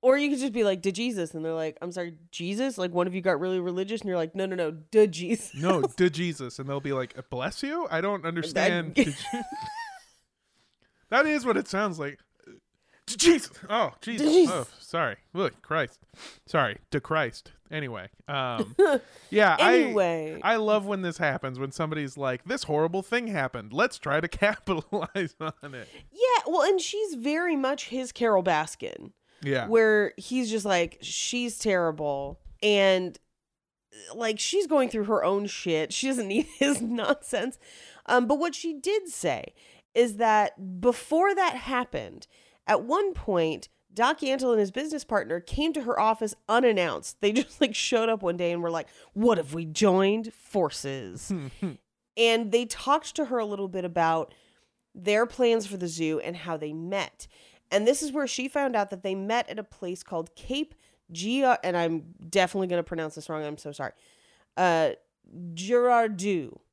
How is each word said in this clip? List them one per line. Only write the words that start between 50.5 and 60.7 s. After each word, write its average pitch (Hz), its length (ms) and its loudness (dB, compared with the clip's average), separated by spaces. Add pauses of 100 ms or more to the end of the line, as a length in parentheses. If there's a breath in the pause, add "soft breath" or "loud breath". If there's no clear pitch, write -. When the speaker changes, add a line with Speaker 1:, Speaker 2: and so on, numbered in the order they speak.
Speaker 2:
<laughs> - 800 -10
Speaker 1:
And 226 340 2
they 233 160 2
talked 294 480 -2
to 302 120 -2
her 240 120 -2
a 220 80 -2
little 196 220 -6
bit 185 160 -6
about 165 500 0 (600 soft breath)
their 208 320 2
plans 226 420 2
for 202 80 -10
the 180 100 -4
zoo 160 320 -2
and 175 180 -6
how 165 200 -6
they 151 160 -8
met. 170 560 -6 (420 soft breath)
And 202 160 2
this 269 160 4
is 302 100 -6
where 285 140 -2
she 254 220 -4
found 277 260 -2
out 202 160 0
that 185 140 -12
they 190 100 -2
met 208 340 -2
at 214 100 -10
a 214 60 -8
place 185 380 -10
called 165 320 -8
Cape 302 400 -8 (380 soft breath)